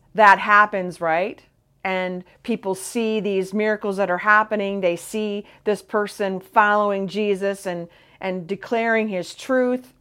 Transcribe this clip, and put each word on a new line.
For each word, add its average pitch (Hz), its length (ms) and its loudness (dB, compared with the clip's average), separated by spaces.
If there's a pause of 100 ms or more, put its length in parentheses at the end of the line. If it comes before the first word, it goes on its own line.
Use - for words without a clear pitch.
(140)
that 196 260 8
happens, 208 600 2
right, 170 440 -2 (400)
and 185 400 -4 (200)
people 196 320 -4
see 220 440 -4
these 190 340 -2
miracles 208 440 -2
that 190 140 0
are 180 80 -2
happening, 208 640 2
they 175 140 2
see 208 500 -6 (180)
this 208 180 -2
person 196 580 -4
following 208 680 2
Jesus 196 580 -2
and, 175 220 -8 (320)
and 185 280 -8
declaring 226 600 -2
his 180 260 -6
truth 254 680 -2